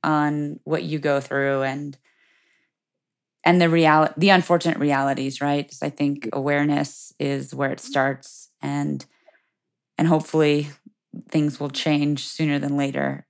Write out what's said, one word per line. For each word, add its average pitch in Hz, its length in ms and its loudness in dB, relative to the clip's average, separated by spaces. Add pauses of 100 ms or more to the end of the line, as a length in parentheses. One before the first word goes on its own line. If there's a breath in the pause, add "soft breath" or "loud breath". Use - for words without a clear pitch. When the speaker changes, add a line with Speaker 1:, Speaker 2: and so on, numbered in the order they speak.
Speaker 1:
on 147 600 0
what 151 200 -2
you 156 140 -4
go 143 220 0
through 135 440 -2
and, 139 340 -6 (1500)
and 175 160 6
the 170 100 6
real-, 156 460 6
the 180 140 4
unfortunate 175 500 2
realities, 135 640 0
right? 143 260 0
'Cause - 140 -14
I 147 80 -4
think 143 360 -2
Speaker 2:
Yeah. 110 80 -6
Speaker 1:
awareness 143 840 -2
is 139 340 -4
where 139 180 -4
it - 100 -10
starts, 135 680 -4 (120)
and, 143 440 -6 (920 soft breath)
and 165 100 2
hopefully 151 600 2 (600)
things 147 300 0
will 143 100 -6
change 147 580 -2
sooner 147 320 -2
than 143 180 -2
later. 139 520 -4